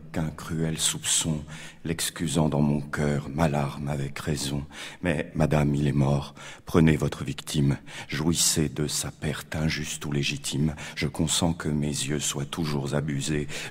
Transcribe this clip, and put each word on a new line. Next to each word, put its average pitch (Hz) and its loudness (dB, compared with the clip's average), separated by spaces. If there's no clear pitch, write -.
qu'un 80 -2
cruel 80 -2
soupçon, 78 0
l'excusant 80 2
dans 71 2
mon 73 4
cœur, 71 0
m'alarme 71 0
avec 69 -4
raison. 71 -2
Mais, 80 0
madame, 76 4
il 71 2
est 65 2
mort. 69 2
Prenez 80 6
votre - -2
victime. 69 0
Jouissez 78 2
de 71 -2
sa - -4
perte - -6
injuste 78 -2
ou 73 -2
légitime. 71 0
Je 78 0
consens 80 2
que - -4
mes 73 2
yeux 71 0
soient 71 -2
toujours 71 -2
abusés. 73 0